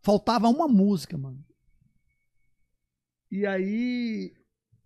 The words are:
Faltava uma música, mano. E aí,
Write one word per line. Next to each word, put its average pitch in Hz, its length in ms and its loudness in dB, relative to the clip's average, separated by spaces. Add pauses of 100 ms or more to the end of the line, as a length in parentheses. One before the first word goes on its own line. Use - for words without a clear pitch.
Faltava 214 480 2
uma 302 200 2
música, 196 500 2
mano. 135 260 -12 (1900)
E 202 160 -4
aí, 214 840 -4 (540)